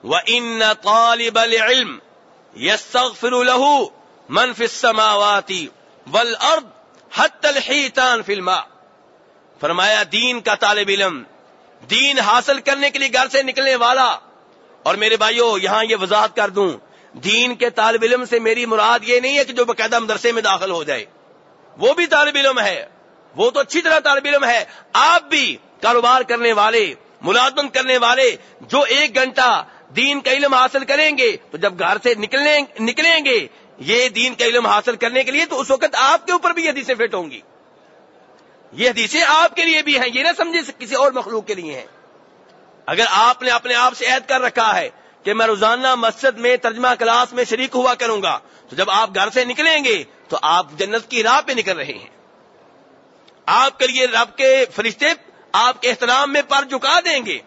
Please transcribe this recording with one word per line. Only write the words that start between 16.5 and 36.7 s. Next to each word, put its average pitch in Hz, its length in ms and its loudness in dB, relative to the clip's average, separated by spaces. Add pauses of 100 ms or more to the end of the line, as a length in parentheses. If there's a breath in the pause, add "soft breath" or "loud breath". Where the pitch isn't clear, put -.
دین 226 420 -2
کے 240 160 -2
طالب 226 320 0
علم 247 220 0
سے 233 140 -2
میری 226 280 -2
مراد 220 360 2
یہ 240 180 0
نہیں 277 180 -2
ہے 277 60 2
کہ 247 80 -10
جو 247 120 0
باقاعدہ 233 340 -2
مدرسے 220 340 -2
میں 226 100 -2
داخل 196 280 0
ہو 170 140 -4
جائے، 131 200 -6 (720)
وہ 254 160 2
بھی 349 120 -2
طالب 294 300 2
علم 269 240 2
ہے، 190 260 -4 (500)
وہ 214 140 2
تو 285 100 -2
اچھی 285 220 -2
طرح 311 180 2
طالب 285 260 0
علم 285 180 2
ہے۔ 240 200 0 (280 loud breath)
آپ 320 300 4
بھی 262 340 -2 (260)
کاروبار 240 400 4
کرنے 233 300 0
والے، 208 420 2 (260)
ملازمت 262 540 0
کرنے 262 240 0
والے، 240 380 2 (240 loud breath)
جو - 200 -2
ایک 269 340 0
گھنٹہ 254 500 0 (320 loud breath)
دین 277 240 0
کا 262 120 -2
علم 277 220 0
حاصل 262 300 2
کریں 294 340 0
گے 233 180 0 (140)
تو - 60 -14
جب 185 220 -2
گھر 180 240 0
سے 240 120 2
نکلیں، 277 460 0 (200)
نکلیں 311 440 0
گے 226 220 0 (320 soft breath)
یہ 233 300 0
دین 233 260 -2
کا 233 100 -2
علم 233 220 0
حاصل 208 300 0
کرنے 247 280 -2
کے 226 60 -4
لیے، 302 160 0
تو 311 140 -6
اس 254 100 -4
وقت 277 240 0
آپ 269 320 2
کے 359 60 -2
اوپر 349 180 0
بھی 330 140 -4
یہ 311 60 0